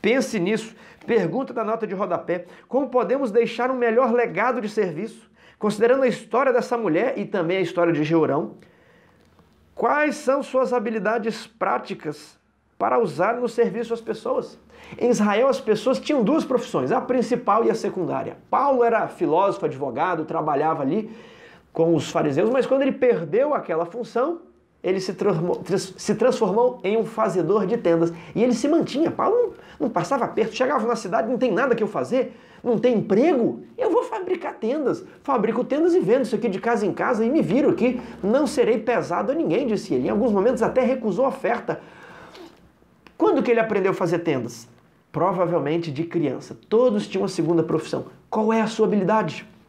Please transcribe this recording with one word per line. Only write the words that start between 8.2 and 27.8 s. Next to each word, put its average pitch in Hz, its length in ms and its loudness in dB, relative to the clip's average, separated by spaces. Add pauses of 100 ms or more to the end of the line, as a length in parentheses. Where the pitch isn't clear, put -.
quais 285 420 0
são 269 260 0
suas 254 300 0
habilidades 220 760 -2
práticas - 920 -6 (400)
para 233 200 2
usar 185 360 0
no 247 140 -2
serviço 226 460 0
às 226 60 -8
pessoas? 233 580 -6 (400)
Em 240 120 2
Israel, 208 380 4
as 262 120 2
pessoas 220 380 0
tinham 294 240 0
duas 247 220 2
profissões, 170 480 -2
a 254 80 2
principal 233 640 0
e 226 60 4
a - 40 0
secundária. 147 640 -6 (140)
Paulo 262 340 2
era 220 240 2
filósofo, 180 580 0
advogado, 143 580 -2
trabalhava 156 580 -2
ali 185 280 -2 (600)
com 165 220 2
os 143 160 -2
fariseus, 156 400 0
mas 262 160 2
quando 269 160 2
ele 269 100 2
perdeu 226 600 2
aquela 170 320 -2
função, 233 580 -4 (400)
ele 190 180 0
se 190 140 -6
transformou, 175 420 0
trans-, - 400 -4
se - 180 -2
transformou 233 680 2
em 202 120 0
um 226 80 0
fazedor 190 640 0
de 208 100 0
tendas. 170 360 2 (220)